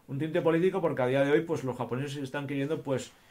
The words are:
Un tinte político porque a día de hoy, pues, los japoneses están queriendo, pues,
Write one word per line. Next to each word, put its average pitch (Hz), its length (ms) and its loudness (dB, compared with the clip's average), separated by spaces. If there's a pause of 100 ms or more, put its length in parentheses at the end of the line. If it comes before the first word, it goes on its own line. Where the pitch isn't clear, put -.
Un 139 100 -6
tinte 160 240 0
político 170 380 4
porque 139 220 0
a 123 40 4
día 135 180 4
de 143 60 2
hoy, 165 120 6
pues, 160 200 -4
los 127 140 -4
japoneses 135 400 -4
están 143 300 -6
queriendo, 143 360 -4
pues, 127 300 -4 (180)